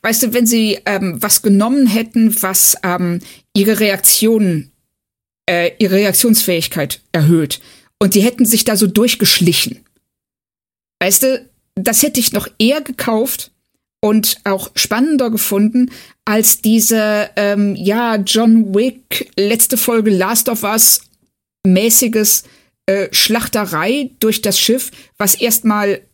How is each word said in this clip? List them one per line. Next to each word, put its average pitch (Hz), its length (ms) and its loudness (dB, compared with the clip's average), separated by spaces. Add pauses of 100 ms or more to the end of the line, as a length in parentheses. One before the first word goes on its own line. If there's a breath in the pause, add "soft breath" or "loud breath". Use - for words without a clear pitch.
weißt 220 200 0
du, 233 120 -2
wenn 240 120 2
sie, 220 400 0
ähm, 190 340 -4
was 208 220 0
genommen 226 460 2
hätten, 226 540 0
was, - 420 0
ähm, 175 340 -2 (360 loud breath)
ihre 208 260 2
Reaktionen, 196 880 0 (800)
äh, 175 300 0
ihre 190 160 2
Reaktionsfähigkeit 190 1040 0 (100)
erhöht 160 500 2 (380 soft breath)
und 196 160 0
die 202 60 4
hätten 240 260 2
sich 220 160 0
da 214 140 0
so 208 100 2
durchgeschlichen. 202 920 0 (1200)
Weißt 196 240 0
du, 262 200 0 (300)
das 214 300 0
hätte 262 160 -2
ich - 120 -2
noch 208 140 -4 (140)
eher 277 220 2
gekauft 240 680 -6 (500)
und 214 440 0
auch 196 320 -4
spannender 254 540 0
gefunden, 220 600 0 (340 loud breath)
als 220 380 0
diese, 214 720 0
ähm, 202 400 0
ja, 220 420 -2
John 220 600 2
Wick, - 600 -4
letzte 220 400 0
Folge 220 340 0
Last 202 380 0
of 226 140 -4
Us 214 380 0 (680)
mäßiges, 220 760 2 (420 soft breath)
äh, 196 240 0
Schlachterei 214 1000 -2 (100)
durch 220 200 0
das 196 200 -2
Schiff, 254 320 -2 (260 loud breath)
was 196 160 2
erstmal 214 680 0 (140)